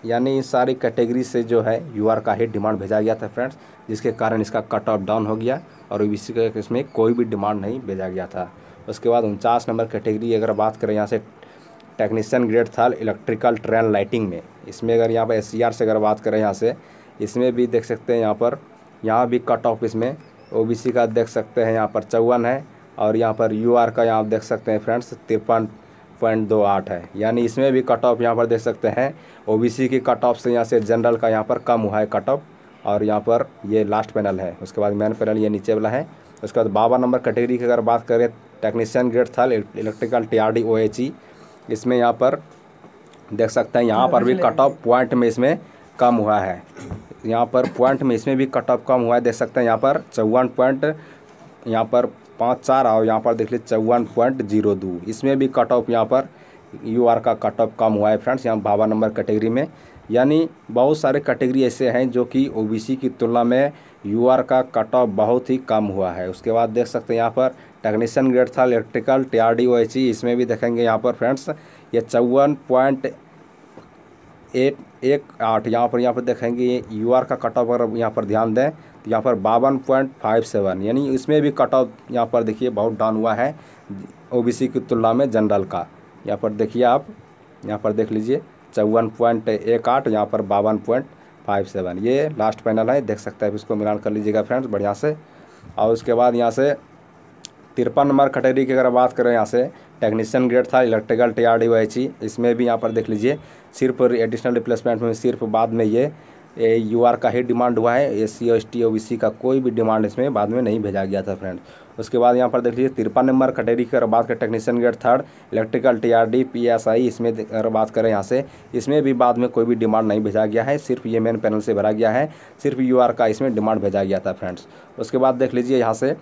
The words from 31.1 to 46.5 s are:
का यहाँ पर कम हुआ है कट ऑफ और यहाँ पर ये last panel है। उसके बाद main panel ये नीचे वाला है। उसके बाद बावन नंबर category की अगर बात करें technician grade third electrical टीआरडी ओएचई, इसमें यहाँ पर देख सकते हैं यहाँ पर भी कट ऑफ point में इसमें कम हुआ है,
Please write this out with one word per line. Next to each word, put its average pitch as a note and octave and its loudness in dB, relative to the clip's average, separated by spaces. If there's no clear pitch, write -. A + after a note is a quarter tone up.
का A2+ 0
यहाँ G#2+ 0
पर A#2 -2
कम A#2 0
हुआ G#2+ -2
है G#2+ 0
कट G#2 -4
ऑफ D3 -2
और G#2 0
यहाँ G#2+ 0
पर A#2 0
ये G#2+ 2
last G#2+ -2
panel G2 -2
है। F2 -8
उसके F#2+ -6
बाद G#2 0
main G#2+ 0
panel A2 -2
ये G#2+ 0
नीचे G#2 -2
वाला G#2+ 0
है। C3 -4
उसके G#2+ -4
बाद A2 0
बावन A#2 2
नंबर B2+ 2
category A#2+ 0
की A#2+ -4
अगर A#2+ 2
बात A#2 0
करें A#2+ 2
technician A#2 0
grade A#2 2
third B2 -2
electrical A2 -4
टीआरडी A2+ 0
ओएचई, A2 0
इसमें B2 0
यहाँ A#2+ 4
पर B2+ 0
देख A2 0
सकते A#2+ 0
हैं A#2+ 2
यहाँ A2+ 4
पर A#2+ 4
भी B2 2
कट B2 2
ऑफ C#3 4
point B2 2
में A#2+ 2
इसमें B2 0
कम A#2+ 4
हुआ G#2+ 2
है, F#2 -4